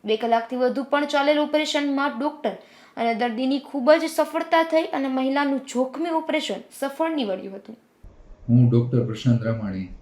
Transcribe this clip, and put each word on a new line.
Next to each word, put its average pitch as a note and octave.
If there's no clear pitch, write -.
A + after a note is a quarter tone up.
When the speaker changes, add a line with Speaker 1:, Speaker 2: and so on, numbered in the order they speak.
Speaker 1:
બે G#3+
કલાકથી A#3
વધુ B3
પણ C#4+
ચાલેલ D4
ઓપરેશનમાં D4
ડોક્ટર D4
અને A#3
દર્દીની B3
ખૂબ C#4
જ D#4+
સફળતા D#4+
થઈ D#4+
અને C4+
મહિલાનું C4+
જોખમી C4
ઓપરેશન D#4
સફળ C#4
નીવડ્યું G3
હતું. G#3
Speaker 2:
હું A#2+
ડોક્ટર A#2+
પ્રશાંત A#2
રામાણી, G#2